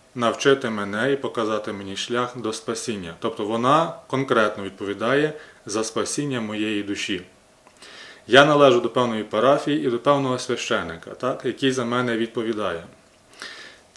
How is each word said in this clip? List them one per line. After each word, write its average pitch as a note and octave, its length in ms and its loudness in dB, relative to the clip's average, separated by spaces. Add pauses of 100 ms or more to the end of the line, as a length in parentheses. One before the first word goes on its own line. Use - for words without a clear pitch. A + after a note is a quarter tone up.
(160)
навчити B2 540 2
мене G#2+ 420 -2
і C#3 40 4
показати A2 580 -2
мені G2 240 -10
шлях A#2+ 400 -4
до A2+ 160 -4
спасіння. G#2 640 -6
Тобто A2+ 260 -4
вона B2 480 2 (140)
конкретно A#2 560 0
відповідає A2 680 -2 (320)
за G#2+ 180 -2
спасіння B2+ 580 -4
моєї G#2+ 420 -4
душі. G2 380 -6 (1040)
Я C3 180 8
належу C#3+ 340 8
до A#2 100 0
певної A#2 340 0
парафії C#3+ 640 2
і - 20 2
до A#2+ 100 -2
певного C3+ 400 2
священика, F2 720 -4
так, - 340 -4
який C3 260 0
за B2+ 140 -2
мене A#2+ 320 0
відповідає. A2 640 -4 (1120)